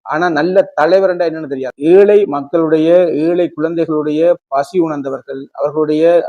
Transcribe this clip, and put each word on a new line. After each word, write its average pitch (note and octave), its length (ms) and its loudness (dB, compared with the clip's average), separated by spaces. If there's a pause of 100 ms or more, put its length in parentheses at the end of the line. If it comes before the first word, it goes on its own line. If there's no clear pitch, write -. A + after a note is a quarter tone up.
ஆனா D#3+ 240 -4
நல்ல F3 320 0 (120)
தலைவர்ன்றா F3+ 520 2
என்னன்னு D#3+ 260 -8
தெரியாது. C3 220 -8 (140)
ஏழை G3 380 6
மக்களுடைய, D#3 600 0 (300)
ஏழை E3+ 300 0
குழந்தைகளுடைய D#3 720 -4 (260)
பசி C#3+ 320 -4
உணர்ந்தவர்கள், C#3 640 -6 (120)
அவர்களுடைய D3+ 520 -2 (240)